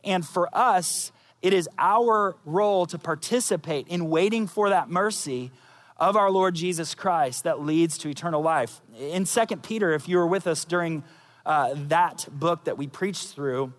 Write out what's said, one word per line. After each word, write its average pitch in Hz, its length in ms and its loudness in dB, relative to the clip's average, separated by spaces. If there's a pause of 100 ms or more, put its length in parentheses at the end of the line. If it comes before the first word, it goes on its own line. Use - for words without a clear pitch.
And 185 220 -2
for - 280 -2
us, 208 580 0 (280)
it 190 140 2
is 175 120 2 (120)
our 208 680 2
role 190 420 2
to 180 120 -10
participate 165 880 -2
in 170 220 -2
waiting 208 360 2
for 202 220 0
that 170 220 2
mercy 170 600 -2 (480)
of 185 160 2
our 202 160 4
Lord 190 240 2
Jesus 165 400 -4
Christ 156 500 0
that 151 160 0
leads 156 380 2
to 151 120 -8
eternal 151 320 -2
life. 156 400 0 (160)
In 160 260 -2
Second 214 380 0
Peter, 208 320 0
if 151 140 -4
you 175 100 4
were 175 80 4
with 185 200 0
us 160 200 -2
during, 165 360 -2 (440)
uh, 143 280 2 (140)
that 165 420 2
book 165 340 -2
that 98 120 -2
we 143 100 -6
preached 185 420 -6
through 135 500 -4